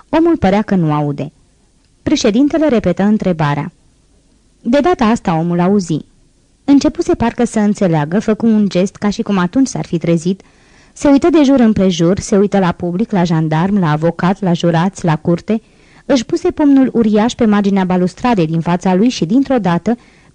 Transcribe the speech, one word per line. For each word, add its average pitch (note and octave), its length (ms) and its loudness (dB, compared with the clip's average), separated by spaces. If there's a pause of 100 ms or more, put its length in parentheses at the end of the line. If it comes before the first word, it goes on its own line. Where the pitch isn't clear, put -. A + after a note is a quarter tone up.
omul E4 280 2
părea F#3+ 260 0
că G#3 120 -4
nu E3 180 0
aude. D3 400 -4 (720)
Președintele D4 680 0
repetă F#3+ 340 0
întrebarea. E3 720 -2 (920)
De B3+ 180 0
data E4+ 240 0
asta G#3 300 0
omul F3 260 -2
auzi. F3+ 440 0 (600)
Începuse D4+ 500 2
parcă A#3 300 -2
să - 140 -2
înțeleagă, F#3 640 0
făcu A3 260 -2
un G#3+ 220 2
gest F3+ 280 -2
ca G#3 140 -2
și G#3+ 120 -4
cum G3+ 160 -2
atunci F3+ 300 0
s-ar D#3+ 180 -8
fi F3 120 -4
trezit, E3+ 440 -2 (500)
se - 160 -2
uită C#4 220 4
de D4+ 120 4
jur C#4 180 4
împrejur, F#3+ 580 2
se - 180 -2
uită G3 220 2
la F3+ 140 0
public, F3 380 -6
la F3+ 140 0
jandarm, D#3+ 540 0
la E3+ 120 0
avocat, E3+ 500 -2
la F3+ 120 -2
jurați, E3+ 520 -2
la D#3 120 0
curte, F3 460 -4 (440)
își A#3+ 180 0
puse F4 260 -4
pumnul C4+ 420 2
uriaș A3 420 0
pe B3 100 -2
marginea G3+ 400 2
balustradei F3+ 600 -2
din E3 140 -2
fața F3+ 340 -2
lui G#3 140 2
și, A#3+ 160 -4
dintr-o B3+ 340 0
dată, F#3 380 -2 (380)